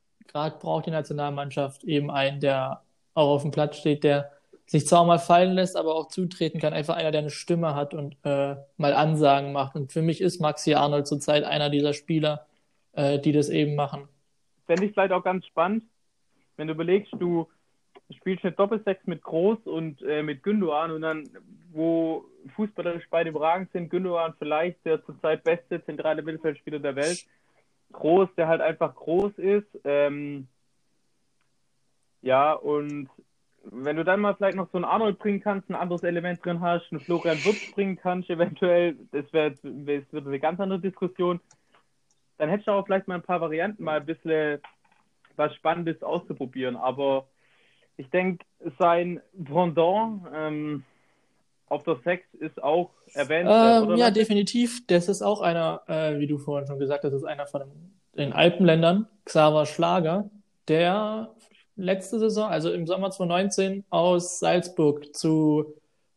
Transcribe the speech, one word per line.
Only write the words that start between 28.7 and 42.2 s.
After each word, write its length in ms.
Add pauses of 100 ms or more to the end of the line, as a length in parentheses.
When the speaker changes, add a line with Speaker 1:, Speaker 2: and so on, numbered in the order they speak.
Speaker 2:
groß 440
ist. 280 (180)
Ähm, 640 (1700)
ja, 320
und 560 (560)
wenn 320
du 80
dann 160
mal 140
vielleicht 220
noch 140
so 80
einen 60
Arnold 340
bringen 220
kannst, 280
ein 60
anderes 300
Element 400
drin 160
hast, 300
einen 100
Florian 440
Wirtz 280
bringen 240
kannst, 340
eventuell, 640 (140)
das 220
wär, 180
das 120
wird 640
eine 120
ganz 220
andere 200
Diskussion, 600 (960)